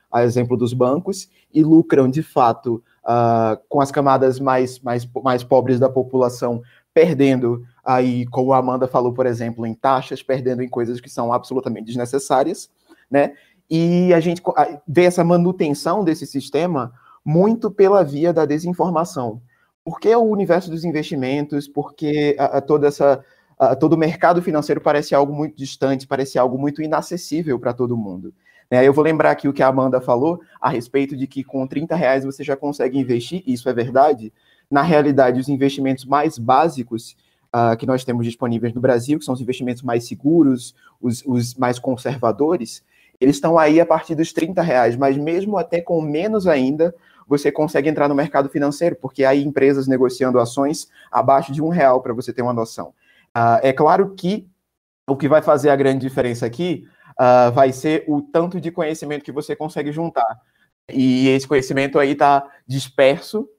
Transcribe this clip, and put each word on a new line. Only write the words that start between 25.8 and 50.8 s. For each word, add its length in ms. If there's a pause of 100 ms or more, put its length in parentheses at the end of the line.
parece 320
algo 200
muito 240
inacessível 760
pra 160
todo 220
mundo? 380 (360)
Né, 180
eu 60
vou 100
lembrar 280
aqui 160
o 60
que 100
a 40
Amanda 320
falou 420 (180)
a 100
respeito 460
de 120
que 160
com 220
trinta 300
reais 280
você 200
já 120
consegue 420
investir, 480
isso 220
é 60
verdade. 580 (380)
Na 120
realidade, 580
os 100
investimentos 560
mais 320
básicos, 800 (340)
ah, 240
que 100
nós 200
temos 200
disponíveis 480
no 60
Brasil, 400
que 60
são 80
os 80
investimentos 420
mais 240
seguros, 680 (280)
os, 240
os 300
mais 240
conservadores, 1040 (360)
eles 160
estão 240
aí 200
a 60
partir 300
dos 160
trinta 300
reais, 340
mas 220
mesmo 400
até 240
com 200
menos 460
ainda, 480 (320)
você 240
consegue 360
entrar 200
no 80
mercado 340
financeiro, 460
porque 280
há 120
empresas 520
negociando 520
ações 500 (220)